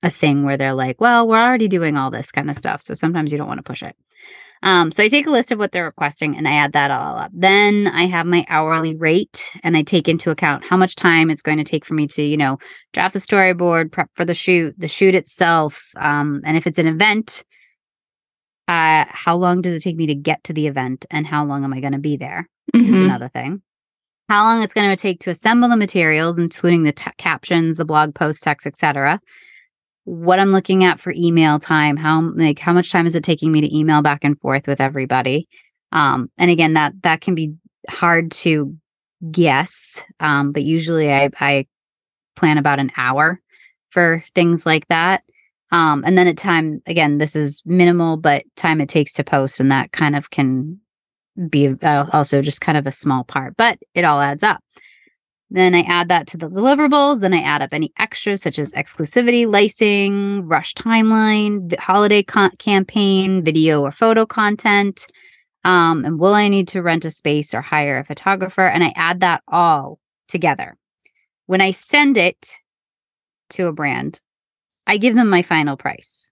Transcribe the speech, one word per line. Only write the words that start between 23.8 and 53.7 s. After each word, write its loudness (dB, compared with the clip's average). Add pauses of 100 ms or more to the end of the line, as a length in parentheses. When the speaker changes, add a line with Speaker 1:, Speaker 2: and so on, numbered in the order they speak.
Speaker 1:
How 4
long 2
it's -4
gonna 2
take -4
to -6
assemble 2
the 4
materials, 0
including 2
the 2
te-, -10
captions, -2
the -4
blog 0
post, -4
text, -4
et -10
cetera. -2 (880)
What 2
I'm 4
looking 2
at 0
for -10
email 2
time, 0
how, 0
like, 0
how 0
much 2
time 2
is -2
it -4
taking -2
me 2
to -2
email 2
back 0
and 0
forth -4
with -2
everybody? -2 (420)
Um, 0
and 2
again, 2
that, 2 (100)
that 0
can -2
be -6 (360)
hard 0
to -2 (600)
guess, 0 (160)
um, 0
but -4
usually 0
I, 2 (100)
I 0 (720)
plan 2
about 0
an -4
hour -2 (500)
for 0 (100)
things 2
like 0
that. 0 (480)
Um, 2
and 4
then 6
at 0
time, 0
again, 0
this -2
is -4
minimal, 2
but 0 (100)
time -2
it -2
takes -2
to -4
post, -2
and 2
that -2
kind -2
of -6
can -4 (680)
be, 2
uh, 0
also 2
just -4
kind 0
of -4
a -6
small -2
part, -8
but 2 (180)